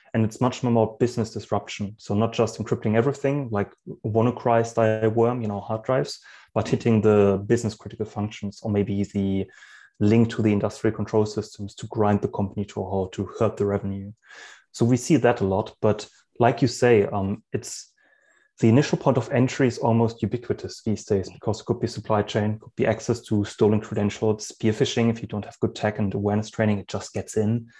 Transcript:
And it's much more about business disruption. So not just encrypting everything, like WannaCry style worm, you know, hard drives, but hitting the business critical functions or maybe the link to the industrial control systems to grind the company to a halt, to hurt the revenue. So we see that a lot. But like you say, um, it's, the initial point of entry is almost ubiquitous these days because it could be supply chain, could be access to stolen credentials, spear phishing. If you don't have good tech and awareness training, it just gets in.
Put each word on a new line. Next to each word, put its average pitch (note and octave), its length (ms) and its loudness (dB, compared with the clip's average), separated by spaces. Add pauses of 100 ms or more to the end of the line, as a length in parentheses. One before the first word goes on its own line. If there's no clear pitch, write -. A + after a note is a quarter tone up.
(140)
And A2 100 2
it's G#2+ 160 -4
much B2 220 0
more B2 100 0
about A2+ 280 2
business A#2+ 340 -2
disruption. G2+ 640 -6
So - 160 -8
not A2 200 0
just - 260 -2
encrypting G#2+ 360 -2
everything, C#3 540 0
like G2+ 220 -4 (340)
WannaCry A#2 600 2
style A2 420 2
worm, A#2 320 0
you A2 60 -4
know, G2+ 120 -4
hard A2+ 240 -6
drives, C3+ 360 -2 (340)
but G#2+ 140 0
hitting A2+ 340 2
the G2+ 460 4
business A#2 260 0
critical - 320 -10
functions G#2 560 -8
or A2+ 80 -6
maybe G2+ 340 0
the G2 440 -2 (520)
link A2+ 300 4
to A2+ 140 -4
the G#2+ 100 4
industrial G#2 420 -2
control G#2+ 300 0
systems G#2 500 -8
to - 120 -12
grind G#2 340 2
the G#2 60 -4
company G2 380 -4
to - 160 -8
a F#2 40 -4
halt, F#2+ 280 -4
to G2+ 120 -4 (140)
hurt A2 180 0
the G2+ 80 0
revenue. G2 460 -4 (600)
So - 140 0
we B2 120 4
see D3 200 2
that A#2+ 240 2
a G2+ 40 0
lot. G2 360 0
But G#2 260 0 (320)
like B2 220 4
you C#3 60 2
say, A2+ 380 4
um, G2 460 -4
it's, - 360 -8 (720)
the A#2 60 6
initial C#3 300 4
point C3 180 2
of B2 160 -2
entry C3 360 2
is A#2 100 -2
almost A2+ 440 0
ubiquitous - 640 -6
these G#2+ 200 -4
days G2 260 0
because - 300 -6
it - 40 -18
could A#2+ 140 -2
be A2+ 80 -4
supply G#2+ 340 -2
chain, G#2+ 380 -2
could - 160 -20
be A#2+ 100 0
access A2+ 360 -2
to G#2 240 0
stolen G#2+ 340 2
credentials, G#2+ 680 -2
spear - 260 -2
phishing. A#2 360 0
If A2+ 120 -2
you - 80 -12
don't G#2 160 -8
have - 160 -20
good - 140 -2
tech G#2+ 220 -2
and G2 160 -2
awareness G#2 360 -2
training, G#2+ 300 0
it F#2 100 -14
just - 240 -10
gets - 240 -6
in. A2+ 300 0 (120)